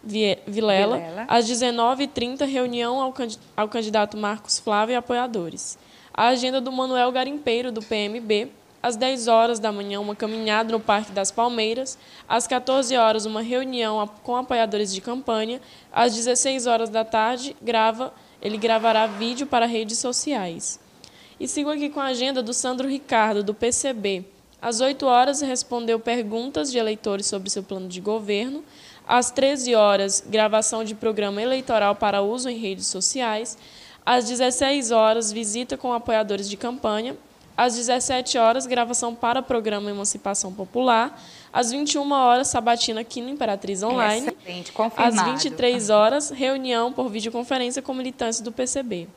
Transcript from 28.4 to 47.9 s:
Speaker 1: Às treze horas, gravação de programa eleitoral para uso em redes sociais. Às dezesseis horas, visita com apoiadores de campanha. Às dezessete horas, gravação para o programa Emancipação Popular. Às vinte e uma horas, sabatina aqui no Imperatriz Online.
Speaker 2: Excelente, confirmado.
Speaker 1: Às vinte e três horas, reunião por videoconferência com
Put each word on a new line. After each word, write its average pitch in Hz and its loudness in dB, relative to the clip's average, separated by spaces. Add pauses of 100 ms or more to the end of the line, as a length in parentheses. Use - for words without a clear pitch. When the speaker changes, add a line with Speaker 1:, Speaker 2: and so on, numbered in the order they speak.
Speaker 1:
Às 247 4
treze 262 2
horas, 196 4
gravação 214 2
de 214 -8
programa 208 -2
eleitoral 233 2
para 202 2
uso 247 -2
em 233 -6
redes 190 -6
sociais. 220 -2 (480)
Às 247 4
dezesseis 254 2
horas, 220 4
visita 233 -4
com 247 -4
apoiadores 220 0
de 202 -8
campanha. 240 -4 (400)
Às 240 2
dezessete 254 0
horas, 240 4
gravação 240 -2
para 240 0
o - -10
programa 208 -2
Emancipação 196 -4
Popular. 233 0 (300)
Às 233 2
vinte 285 -2
e 311 0
uma 277 2
horas, 247 6
sabatina 233 0
aqui 240 -8
no 240 -8
Imperatriz 202 -4
Online. 233 0
Speaker 2:
Excelente, 180 -12
confirmado. 220 2
Speaker 1:
Às 180 4
vinte 262 -2
e 277 -2
três 247 2
horas, 226 6
reunião 262 0
por 262 -2
videoconferência 247 -4
com 269 -8